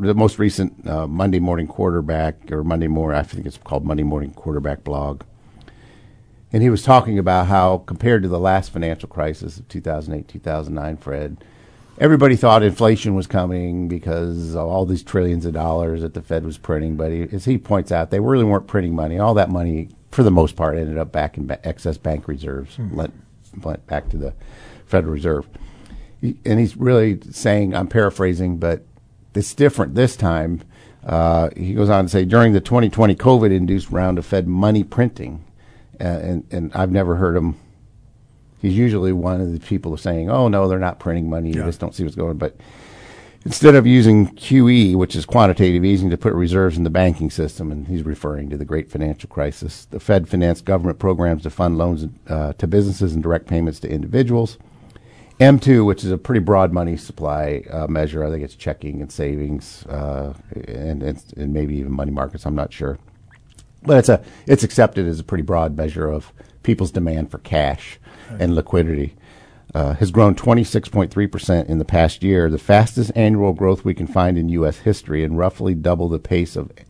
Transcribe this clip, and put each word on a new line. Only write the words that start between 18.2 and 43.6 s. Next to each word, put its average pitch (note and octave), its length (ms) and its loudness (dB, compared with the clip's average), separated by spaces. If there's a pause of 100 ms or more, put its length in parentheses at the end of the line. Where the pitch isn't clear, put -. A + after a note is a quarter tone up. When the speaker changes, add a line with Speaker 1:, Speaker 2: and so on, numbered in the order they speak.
Speaker 1:
really B2 240 2
weren't G2+ 220 0
printing F2 280 -2
money. D#2+ 240 -4
All A2 160 2
that F#2+ 160 4
money, E2+ 380 -2 (220)
for - 120 2
the A2 80 8
most E2 260 4
part, D#2+ 200 -2
ended D#2 220 -6
up D#2+ 140 -6
back D2+ 260 -4
in D2 80 -8
ba-, C#2 200 -8
excess D#2+ 300 -6
bank D2+ 320 -6
reserves, C#2+ 480 -10
Speaker 2:
Hmm. G2 200 -8
Speaker 1:
went, D#2 180 -6 (480)
went D#2+ 240 -10
back D2+ 240 -6
to - 80 -6
the C#2 160 -8 (520)
Federal E2 280 0
Reserve. D2+ 320 -4 (760)
He, A#2+ 240 -6
and A2 160 0
he's A2+ 160 0
really A#2 420 2 (140)
saying, G#2 420 0
I'm F2+ 140 -4
paraphrasing, F#2 720 0
but E2+ 240 -2 (520)
it's - 200 -4
different A2+ 400 2
this B2 220 2
time. E2 440 -2 (440)
Uh, E2 520 0
he F#2 180 -6
goes G#2 160 0
on G2 140 4
to F2+ 60 -4
say, F#2 160 2
"During A2+ 260 6
the G2 80 4
twenty A#2+ 300 2
twenty G#2+ 260 4
covid-induced F#2+ 760 2
round F#2 280 0
of E2+ 80 -6
Fed F#2+ 200 0
money F2+ 380 2
printing," D#2+ 580 -4 (580)
uh, - 40 -8
and, F2 480 -4
and E2 220 -6
I've F#2 180 -2
never F2+ 240 2
heard F2 200 0
him, E2 200 -2 (1040)
he's F#2+ 160 0
usually G#2 360 2
one F2+ 280 -2
of F2 120 -4
the E2+ 60 -6
people E2+ 380 -6
saying, E2 340 -4
"Oh, B2+ 160 2
no, G2+ 220 2
they're F#2 100 0
not F2+ 220 -4
printing E2+ 280 -4
money. E2 200 -4
You D#2+ 120 -4
Speaker 2:
Yeah. D#2 60 -6
Speaker 1:
just E2 140 -6
don't D#2+ 120 -8
see F2+ 120 -6
what's D2+ 100 -8
going E2 160 -6
on." D#2 80 -6
But D2+ 160 -6 (920)
instead D3 300 8